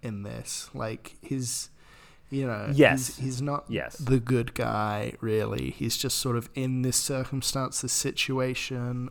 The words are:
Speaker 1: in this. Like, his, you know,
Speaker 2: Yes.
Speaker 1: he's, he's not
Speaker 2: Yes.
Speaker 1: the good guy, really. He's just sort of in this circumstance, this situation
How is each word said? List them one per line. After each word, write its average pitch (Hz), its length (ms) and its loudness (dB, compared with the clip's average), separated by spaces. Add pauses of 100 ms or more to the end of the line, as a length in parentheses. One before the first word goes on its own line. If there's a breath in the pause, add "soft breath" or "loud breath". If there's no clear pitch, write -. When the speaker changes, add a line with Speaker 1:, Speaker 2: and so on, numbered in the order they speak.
Speaker 1:
in 104 200 -6
this. 110 500 -8
Like, 113 480 -8
his, - 500 -4 (600 soft breath)
you 135 160 -2
know, 107 260 -2
Speaker 2:
Yes. 131 360 8
Speaker 1:
he's, - 160 -6
he's 131 180 -2
not 143 260 -2
Speaker 2:
Yes. 101 300 -4
Speaker 1:
the 127 220 4
good 120 340 2
guy, 107 680 0
really. 107 500 0
He's - 260 -2
just - 220 0
sort 120 180 0
of 117 180 -2
in 131 280 0
this 127 140 2
circumstance, 131 840 -2
this 123 120 -2
situation 127 1200 -2